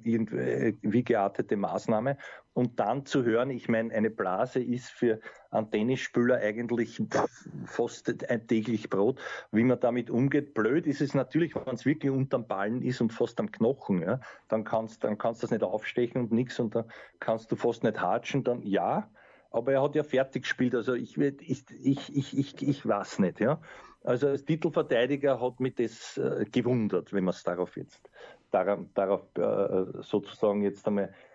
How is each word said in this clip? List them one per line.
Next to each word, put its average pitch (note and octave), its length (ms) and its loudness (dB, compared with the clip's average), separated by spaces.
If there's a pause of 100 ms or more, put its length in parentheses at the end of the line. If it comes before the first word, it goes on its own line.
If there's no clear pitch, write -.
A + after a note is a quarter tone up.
irgend-, A2+ 340 0
äh, B2 440 0
wie A2+ 200 4
geartete G#2+ 540 0
Maßnahme. G#2+ 600 0 (380)
Und B2 240 0
dann B2 260 0
zu C3+ 200 0
hören, A#2+ 260 2
ich B2 180 -6
mein, A2+ 220 2
eine A2 200 2
Blase G#2+ 520 -2
ist A#2+ 260 -4
für A2 300 0 (320)
einen G#2+ 220 0
Tennisspieler B2 640 2
eigentlich A2+ 640 -2 (640)
fast - 640 -4
ein A#2 160 0
täglich A2 440 0
Brot, G#2+ 300 2 (300)
wie A2 140 4
man B2+ 160 4
damit A#2+ 280 0
umgeht. C#3 460 2
Blöd A#2 320 2
ist D3 140 0
es C#3 140 0
natürlich, D3 420 0
wenn's - 280 -6
wirklich C#3+ 280 2
unterm C3+ 340 0
Ballen G#2 360 -2
ist B2 180 -2
und A2+ 120 2
fast - 280 -2
am G#2+ 100 -2
Knochen, A2+ 520 0
ja, A#2 180 -2 (280)
dann A2+ 140 0
kannst, A2+ 400 -4
dann G#2+ 160 -2
kannst A#2 240 -2
du A#2+ 40 -4
das - 40 -4
nicht G#2 140 2
aufstechen A#2 560 -2
und A2+ 100 -2
nix B2 300 0
und A2+ 160 0
dann A#2 80 0 (340)
kannst A2 320 -2
du A#2+ 60 0
fast - 260 0
nicht A2 180 0
hatschen, A2+ 440 0
dann B2 180 0
ja. G2 480 0 (400)
Aber A#2+ 220 0
er C3+ 100 4
hat D3 140 0
ja D3 80 2
fertig C3 380 0
gespielt, B2 340 0
also A#2+ 180 0
ich, A#2+ 240 -6
ich, C#3+ 460 -2 (180)
ich, C#3 340 0
ich, C#3 220 -2
ich, C#3 300 -2
ich C3+ 180 -2
weiß G2+ 320 -2
nicht, F2+ 220 2
ja. C3+ 200 2 (440)
Also C#3 240 2
als C#3 160 -2
Titelverteidiger C#3 960 2
hat B2 180 -2
mich B2+ 160 -2
das, - 440 -4
äh, - 340 0
gewundert, G#2+ 600 2
wenn G2 120 2
man's F2+ 180 0
darauf F2 340 -2
jetzt, - 340 -14 (420)
darauf, G2 260 2 (160)
darauf, G2 280 2 (140)
äh, G2+ 640 0
sozusagen G#2 600 0
jetzt G2+ 240 -2
einmal G2+ 260 -2 (220)